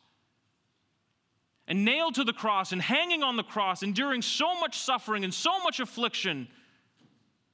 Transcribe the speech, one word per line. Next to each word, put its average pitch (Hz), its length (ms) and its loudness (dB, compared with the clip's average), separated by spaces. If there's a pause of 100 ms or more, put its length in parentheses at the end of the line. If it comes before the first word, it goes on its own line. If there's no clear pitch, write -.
(1700)
and 196 160 2
nailed 294 320 2
to 269 80 2
the 220 80 0
cross, 196 400 0
and 180 100 -2
hanging 320 400 2
on 254 140 0
the 208 80 -2
cross, 190 400 -2
enduring 240 380 0
so 349 360 0
much 330 180 -2
suffering 214 460 -2
and 185 100 -2
so 370 280 2
much 339 180 0
affliction. 196 680 -2 (1040)